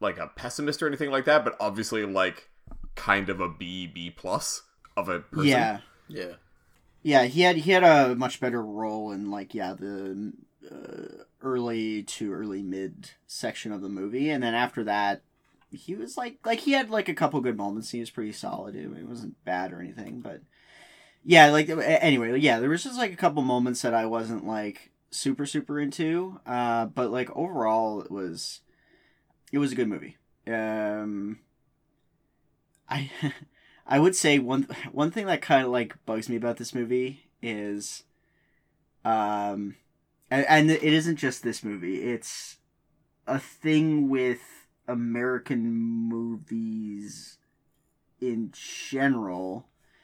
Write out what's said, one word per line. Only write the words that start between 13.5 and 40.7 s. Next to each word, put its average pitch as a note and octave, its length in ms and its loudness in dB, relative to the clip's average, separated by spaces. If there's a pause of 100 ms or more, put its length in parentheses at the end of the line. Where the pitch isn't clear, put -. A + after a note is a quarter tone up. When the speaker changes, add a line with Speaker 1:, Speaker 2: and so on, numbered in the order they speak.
Speaker 2:
of G2 100 -8
the F#2+ 60 -8
movie, G#2 420 -2
and C#3 120 -2
then A#2 120 0
after A#2+ 300 0
that, G#2 380 0 (500)
he - 220 -10
was, A3+ 240 -10
like, A#3+ 260 -8
like, A3+ 160 2
he C#4 120 2
had, C4 180 2
like, G#3+ 180 -2
a D#3 60 0
couple C#3+ 260 0
good A#2+ 160 0
moments, G2+ 340 -6
he A#2+ 100 -6
was A2+ 100 -8
pretty G#2+ 220 -6
solid, G2+ 440 -10
it, - 160 -10
it D#2+ 160 -14
wasn't A2 360 -12
bad F2+ 280 -2
or F2 80 -12
anything, A2 400 -12
but, - 220 -14 (840)
yeah, D#3 260 12
like, D3+ 200 4
a-, D#3+ 340 2
anyway, B2 340 4
yeah, B2+ 220 4
there B2+ 100 2
was E3+ 140 0
just, B3 140 -8
like, G#3+ 140 -2
a E3 40 -14
couple D3+ 260 2
moments B2 400 0
that A#2+ 120 2
I A2+ 120 2
wasn't, A2 400 -4
like, G#2+ 460 -6 (180)
super, C#3 360 -2
super D3 340 -4
into, E3+ 640 -2
uh, A#2+ 400 0
but, A#2 240 -2
like, B2 240 -2
overall, A2+ 680 0
it - 80 -12
was, F2+ 500 -8 (880)
it C#3 80 -2
was C#3 140 0
a - 20 -8
good A2+ 140 0
movie. D#2 280 -8 (300)
Um, G#2+ 920 -4 (1500)
I, C#3 220 -4 (380)
<laughs> - 380 -20
I C3+ 120 4
would F#3 160 6
say D3 240 6
one, C3 300 0 (240)
one D3+ 180 0
thing G3+ 160 -4
that E3+ 160 0
kinda, C3 260 4
like, B2 280 -2 (100)
bugs A2+ 220 -4
me A#2+ 80 -2
about A#2 220 -4
this A#2+ 160 -10
movie B2+ 500 -2 (180)
is, G#2 600 -8 (1000)
um, G#2 720 -2 (540)
and, C3+ 160 2
and D#3 240 8